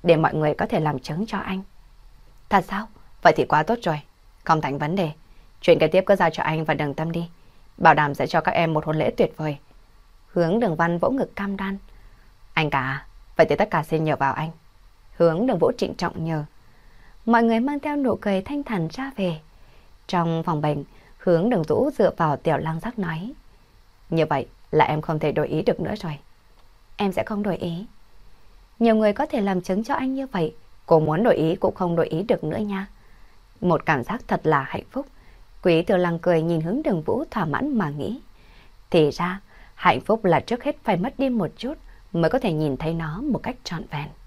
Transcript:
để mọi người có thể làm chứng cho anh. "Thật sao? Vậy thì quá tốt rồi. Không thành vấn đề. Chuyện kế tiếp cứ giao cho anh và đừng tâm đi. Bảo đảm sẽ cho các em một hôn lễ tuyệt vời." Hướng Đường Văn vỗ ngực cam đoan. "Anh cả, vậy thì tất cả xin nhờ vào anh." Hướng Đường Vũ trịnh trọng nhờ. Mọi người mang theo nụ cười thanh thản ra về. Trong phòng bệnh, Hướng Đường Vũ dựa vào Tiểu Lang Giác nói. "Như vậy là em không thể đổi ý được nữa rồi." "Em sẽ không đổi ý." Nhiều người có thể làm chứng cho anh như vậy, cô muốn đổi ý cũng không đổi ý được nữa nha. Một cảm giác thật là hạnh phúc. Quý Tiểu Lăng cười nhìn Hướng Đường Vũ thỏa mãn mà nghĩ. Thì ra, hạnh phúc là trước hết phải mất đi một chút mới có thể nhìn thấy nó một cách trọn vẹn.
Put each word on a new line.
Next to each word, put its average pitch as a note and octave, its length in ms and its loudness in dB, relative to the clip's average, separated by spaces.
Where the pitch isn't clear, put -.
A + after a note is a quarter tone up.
để E3+ 140 6
mọi D#3 160 2
người D3+ 200 0
có E3+ 120 -2
thể F#3+ 140 -2
làm D3 200 -2
chứng E3 260 -6
cho G#3+ 120 -8
anh. F#3+ 240 -6
"Thật F#3+ 180 2
sao? G3+ 200 -8
Vậy - 140 6
thì C#3 100 2
quá D3+ 180 2
tốt A#3 200 -2
rồi. D3+ 180 -2
Không D#3 180 2
thành C#3+ 160 -4
vấn D3+ 180 -4
đề. E3 160 -2
Chuyện D#3+ 180 6
kế D#3+ 80 4
tiếp F#3 180 4
cứ G3+ 100 6
giao F3+ 140 2
cho - 140 -4
anh D#3+ 220 -2
và D#3 80 0
đừng C#3+ 200 -2
tâm E3 180 -4
đi. E3+ 180 -6
Bảo D#3+ 160 8
đảm D3 220 2
sẽ C#3+ 120 -2
cho D#3+ 140 2
các - 100 0
em E3 220 0
một D3+ 120 0
hôn D#3 120 -2
lễ - 200 0
tuyệt F3+ 200 2
vời." D3+ 200 -4
Hướng F3 320 0
Đường F#3+ 160 0
Văn E3+ 220 0
vỗ F3 120 0
ngực B3+ 260 -4
cam G3+ 220 -6
đoan. G3 200 -6
"Anh D#3 160 0
cả, C3+ 360 -4
vậy D#3+ 140 8
thì D3 60 4
tất G#3 160 0
cả D#3 120 0
xin D#3+ 200 -2
nhờ D3+ 120 2
vào - 180 0
anh." E3 180 -6
Hướng E3+ 300 4
Đường G3+ 120 0
Vũ D3 180 4
trịnh - 180 -4
trọng E3+ 300 -4
nhờ. D#3 200 -4
Mọi A#3 180 4
người A3+ 160 4
mang C#4+ 200 -2
theo D4 160 -4
nụ C4 260 0
cười G3 200 0
thanh C#4+ 220 -8
thản E3+ 240 -4
ra C4+ 280 -8
về. F3 240 -4
Trong E3 360 0
phòng D#3 180 -2
bệnh, D3+ 220 -2
Hướng F3+ 320 2
Đường G3 140 0
Vũ B3 340 2
dựa - 200 4
vào D3+ 200 0
Tiểu D#3 200 0
Lang D#3+ 220 -4
Giác A3+ 200 -8
nói. F3 340 -6
"Như D#3+ 160 2
vậy D3 220 -4
là D3+ 140 6
em D3+ 160 -2
không D#3 180 -4
thể D#3 120 0
đổi D3+ 160 0
ý D#3 140 -2
được - 180 0
nữa - 220 -4
rồi." D#3 180 -8
"Em G3 140 -2
sẽ - 120 -2
không G#3 200 -4
đổi G3 140 -2
ý." F3 280 -6
Nhiều A3+ 160 6
người G#3+ 180 4
có C#4 120 -2
thể C#4 160 -2
làm F#3+ 200 0
chứng F#3+ 220 -2
cho C#4 120 -4
anh C4 180 -4
như C4+ 140 -6
vậy, D#3+ 280 -2
cô E3 140 6
muốn D#3 240 2
đổi A#3 120 6
ý D#3+ 200 2
cũng - 200 -2
không F3 200 -2
đổi E3+ 120 2
ý D#3+ 160 -4
được F3+ 200 0
nữa D3+ 140 -4
nha. G3+ 300 -4
Một E3+ 240 2
cảm C#3+ 180 0
giác A3 240 -6
thật F#3 160 -2
là C#3+ 240 2
hạnh - 240 -8
phúc. C#4 160 -8
Quý E3+ 180 4
Tiểu F#3 160 2
Lăng E3+ 220 0
cười E3+ 220 2
nhìn E3 200 0
Hướng G#3+ 220 -4
Đường F#3 180 -2
Vũ B3+ 300 -2
thỏa F#3+ 140 -2
mãn B3 320 -2
mà E3 120 -2
nghĩ. D3 320 -8
Thì D#3 220 4
ra, F3+ 280 -6
hạnh F#3 260 2
phúc A3 240 0
là D#3+ 140 4
trước A#3+ 240 -6
hết D4 200 -4
phải F#3+ 140 0
mất A#3 200 -4
đi C4+ 120 0
một G#3+ 180 -2
chút C4 160 -8
mới E3 180 0
có C4 100 0
thể F#3+ 140 0
nhìn D3+ 240 0
thấy D#3+ 160 -4
nó D#3+ 280 -6
một C#4 220 -2
cách B3 200 -8
trọn E3+ 280 -8
vẹn. D3 160 -8